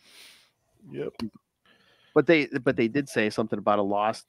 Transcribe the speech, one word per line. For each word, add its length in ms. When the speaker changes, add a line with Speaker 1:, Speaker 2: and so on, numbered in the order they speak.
Speaker 1:
Yep. 220
Speaker 2:
But 140
they, 200
but 280
they 140
did 200
say 200
something 300
about 200
a 40
lost, 460